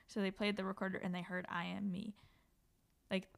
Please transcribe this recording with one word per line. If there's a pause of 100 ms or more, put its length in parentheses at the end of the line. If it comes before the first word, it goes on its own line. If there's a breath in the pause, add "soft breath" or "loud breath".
So
they
played
the
recorder
and
they
heard
"I
am
me." (960 soft breath)
Like, (100)